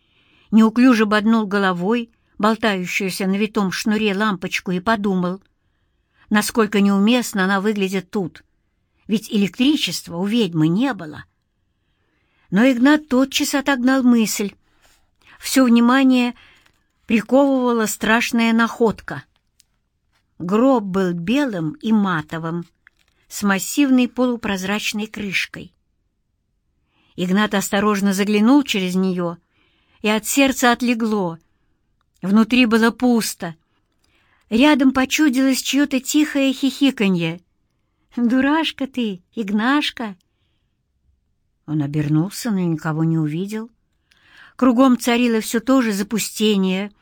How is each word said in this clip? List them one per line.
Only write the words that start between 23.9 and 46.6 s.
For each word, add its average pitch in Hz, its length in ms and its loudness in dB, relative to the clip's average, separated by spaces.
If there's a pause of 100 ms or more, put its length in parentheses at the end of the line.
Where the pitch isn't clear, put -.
полупрозрачной 214 960 -4
крышкой. - 640 -8 (1400)
Игнат 202 400 0
осторожно 202 580 0
заглянул 214 520 2
через 185 320 -4
нее, 180 400 -2 (640)
и 214 80 -4
от 214 180 -2
сердца 254 460 2
отлегло. 220 640 -2 (840)
Внутри 220 440 4
было 226 240 4
пусто. 226 640 -2 (960)
Рядом 269 420 4
почудилось 262 720 0
чье-то 277 380 0
тихое 285 520 0
хихиканье. 202 880 0 (760)
«Дурашка 262 720 0
ты, 220 340 -6 (140)
Игнашка!» 220 800 -4 (1500)
Он 151 160 -2
обернулся, 151 680 -2
но 196 80 -2
никого 160 460 -2
не 165 120 2
увидел. 190 540 -6 (880)
Кругом 247 420 4
царило 240 420 0
все 220 200 -4
то 262 220 2
же 220 100 -2
запустение. 202 1000 -2 (120)